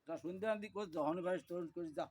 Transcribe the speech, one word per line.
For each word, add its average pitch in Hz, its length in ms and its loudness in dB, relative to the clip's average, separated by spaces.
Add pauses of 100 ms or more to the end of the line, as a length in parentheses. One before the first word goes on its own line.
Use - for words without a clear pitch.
তা 156 120 -4
সন্ধ্যা 185 340 0
আন্দি 208 160 -2
করে 202 180 -4
যখন 160 360 2
ভাই 180 160 2
স্টোর 175 360 -4
করি, 165 180 -4
যা। - 180 -2